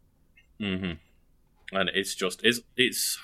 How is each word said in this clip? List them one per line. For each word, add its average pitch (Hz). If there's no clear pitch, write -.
Mm-hmm. 95
And 92
it's 98
just, -
it's, 120
it's -